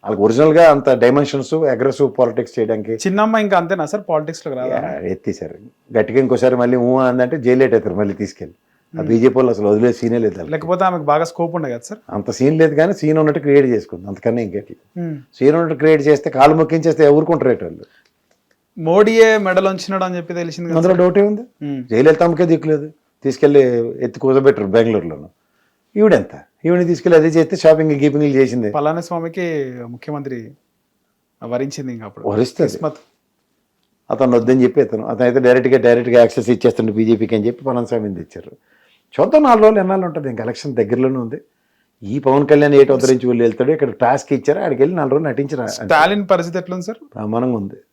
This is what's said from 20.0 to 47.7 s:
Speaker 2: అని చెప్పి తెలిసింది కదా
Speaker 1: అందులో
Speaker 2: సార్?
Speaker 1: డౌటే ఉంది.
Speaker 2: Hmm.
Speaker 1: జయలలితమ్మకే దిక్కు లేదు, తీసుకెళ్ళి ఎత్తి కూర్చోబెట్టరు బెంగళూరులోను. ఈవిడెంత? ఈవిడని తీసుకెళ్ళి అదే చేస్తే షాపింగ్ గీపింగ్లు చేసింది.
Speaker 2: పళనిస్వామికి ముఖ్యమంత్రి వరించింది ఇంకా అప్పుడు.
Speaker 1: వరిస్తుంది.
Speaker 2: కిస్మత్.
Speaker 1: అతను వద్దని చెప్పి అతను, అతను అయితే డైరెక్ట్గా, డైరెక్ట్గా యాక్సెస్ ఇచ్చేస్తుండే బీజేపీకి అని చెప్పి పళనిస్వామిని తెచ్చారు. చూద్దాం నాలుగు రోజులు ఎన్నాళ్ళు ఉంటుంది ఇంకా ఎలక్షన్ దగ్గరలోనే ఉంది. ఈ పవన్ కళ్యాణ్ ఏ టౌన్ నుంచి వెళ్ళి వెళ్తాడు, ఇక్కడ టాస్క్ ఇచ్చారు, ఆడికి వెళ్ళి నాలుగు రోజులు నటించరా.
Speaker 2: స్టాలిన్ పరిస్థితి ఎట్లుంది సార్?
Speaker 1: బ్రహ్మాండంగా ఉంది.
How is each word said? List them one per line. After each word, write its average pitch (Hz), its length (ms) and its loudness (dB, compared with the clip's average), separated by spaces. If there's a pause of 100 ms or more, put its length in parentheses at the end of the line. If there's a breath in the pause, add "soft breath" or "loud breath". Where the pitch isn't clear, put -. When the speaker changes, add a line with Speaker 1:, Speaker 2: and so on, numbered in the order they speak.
Speaker 2:
అని 180 140 -6
చెప్పి 175 160 -10
తెలిసింది 170 360 -8
కదా 165 80 0
Speaker 1:
అందులో 180 180 2
Speaker 2:
సార్? 180 80 4
Speaker 1:
డౌటే 180 180 2
ఉంది. 208 200 0
Speaker 2:
Hmm. 143 480 -10
Speaker 1:
జయలలితమ్మకే 160 560 2
దిక్కు 160 220 0
లేదు, 151 240 -4 (320)
తీసుకెళ్ళి 143 380 4 (440)
ఎత్తి - 140 -8
కూర్చోబెట్టరు 131 460 2
బెంగళూరులోను. 92 640 -2 (640)
ఈవిడెంత? 202 440 2 (260)
ఈవిడని 180 200 0
తీసుకెళ్ళి 170 340 4
అదే 156 80 2
చేస్తే 160 300 0
షాపింగ్ 156 340 4
గీపింగ్లు 143 380 0
చేసింది. 123 420 0
Speaker 2:
పళనిస్వామికి 165 1000 -6 (100)
ముఖ్యమంత్రి 127 680 -12 (920)
వరించింది 131 500 -8
ఇంకా 110 120 -14
అప్పుడు. - 220 -12
Speaker 1:
వరిస్తుంది. 123 440 -2
Speaker 2:
కిస్మత్. 156 240 -6 (1160)
Speaker 1:
అతను 123 260 2
వద్దని 123 260 2
చెప్పి 123 180 2
అతను, 110 240 -4
అతను 117 180 -4
అయితే 123 160 2
డైరెక్ట్గా, 127 380 4
డైరెక్ట్గా 120 420 4
యాక్సెస్ 117 300 2
ఇచ్చేస్తుండే 110 440 0
బీజేపీకి 110 420 0
అని 107 120 -2
చెప్పి 123 160 -6
పళనిస్వామిని 117 520 -6
తెచ్చారు. 85 360 -18 (680)
చూద్దాం 302 240 4
నాలుగు 233 200 4
రోజులు 214 160 6
ఎన్నాళ్ళు 190 260 -2
ఉంటుంది 156 240 -8
ఇంకా 113 140 -10
ఎలక్షన్ 127 320 -10
దగ్గరలోనే 123 440 0
ఉంది. 117 220 -10 (600)
ఈ 110 160 -6
పవన్ 135 280 0
కళ్యాణ్ 147 260 4
ఏ 139 100 8
టౌన్ 131 240 2
నుంచి 127 200 2
వెళ్ళి 120 180 0
వెళ్తాడు, 117 260 0
ఇక్కడ 147 180 0
టాస్క్ 127 440 -2
ఇచ్చారు, 143 260 0
ఆడికి 143 220 -2
వెళ్ళి 175 140 0
నాలుగు 139 160 -2
రోజులు 151 180 -2
నటించరా. 139 360 -6
Speaker 2:
స్టాలిన్ 160 640 0
పరిస్థితి 175 260 -2
ఎట్లుంది 180 280 -10
సార్? 220 180 -12
Speaker 1:
బ్రహ్మాండంగా 113 540 -4
ఉంది. 98 180 -10 (180)